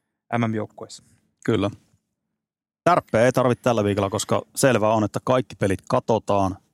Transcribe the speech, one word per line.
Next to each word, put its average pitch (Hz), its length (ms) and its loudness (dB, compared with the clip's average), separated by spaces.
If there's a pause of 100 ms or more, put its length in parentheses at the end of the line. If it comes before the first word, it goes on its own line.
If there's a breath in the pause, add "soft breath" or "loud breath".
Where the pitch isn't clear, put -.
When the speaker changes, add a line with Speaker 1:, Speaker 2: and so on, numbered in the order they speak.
(380)
Speaker 1:
M 117 140 -2
M-joukkueessa. - 520 -10 (420)
Speaker 2:
Kyllä. 101 240 0 (1120)
Tärppejä 123 420 2
ei 123 60 4
tarvitse 123 320 0
tällä 113 200 2
viikolla, 101 260 0
koska 101 320 -4 (140)
selvää 113 340 2
on, 110 140 2
että - 200 -4
kaikki 127 320 -2
pelit 95 340 -2
katsotaan. 101 680 -2 (160)